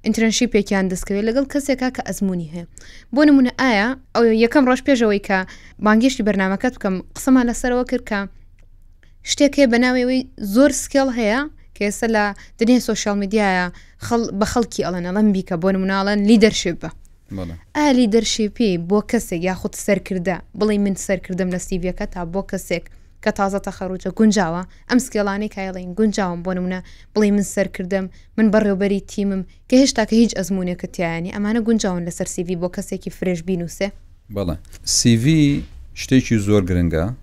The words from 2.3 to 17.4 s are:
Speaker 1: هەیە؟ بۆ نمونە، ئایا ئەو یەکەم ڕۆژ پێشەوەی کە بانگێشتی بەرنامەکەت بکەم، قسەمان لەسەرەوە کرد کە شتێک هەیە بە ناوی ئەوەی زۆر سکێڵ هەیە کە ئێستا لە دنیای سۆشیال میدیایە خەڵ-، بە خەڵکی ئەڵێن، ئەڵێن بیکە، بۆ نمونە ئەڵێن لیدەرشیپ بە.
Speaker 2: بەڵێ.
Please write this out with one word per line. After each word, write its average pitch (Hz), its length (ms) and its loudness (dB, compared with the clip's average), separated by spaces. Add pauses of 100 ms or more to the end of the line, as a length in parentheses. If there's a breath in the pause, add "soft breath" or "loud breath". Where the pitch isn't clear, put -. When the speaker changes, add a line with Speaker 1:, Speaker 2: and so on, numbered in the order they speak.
Speaker 1:
هەیە؟ 170 140 -12 (480 loud breath)
بۆ 277 140 2
نمونە، 269 320 6
ئایا 233 280 2 (260)
ئەو 233 100 4 (200)
یەکەم 262 240 4
ڕۆژ 254 180 2
پێشەوەی 226 420 2
کە 190 100 0 (460 loud breath)
بانگێشتی 226 420 4
بەرنامەکەت 196 500 0
بکەم، 190 200 -4 (200)
قسەمان 262 340 4
لەسەرەوە 247 400 -2
کرد 254 200 -4
کە 208 80 -2 (1120)
شتێک 285 280 4
هەیە 277 140 6
بە 262 100 4
ناوی 254 220 2
ئەوەی 254 180 0 (320)
زۆر 277 160 6 (120)
سکێڵ 269 260 0 (100)
هەیە 226 220 0 (340)
کە - 120 -6
ئێستا 208 280 -4
لە 208 100 2 (340 loud breath)
دنیای 233 280 4
سۆشیال 208 360 -2
میدیایە 190 440 0 (400 soft breath)
خەڵ-، 233 320 0
بە 208 140 2
خەڵکی 226 340 -2
ئەڵێن، 175 220 -4
ئەڵێن 214 260 2
بیکە، 185 280 -4
بۆ 190 120 2
نمونە 190 240 -2
ئەڵێن 202 300 0
لیدەرشیپ 208 540 4
بە. 165 80 -10 (460)
Speaker 2:
بەڵێ. 85 180 -8 (200)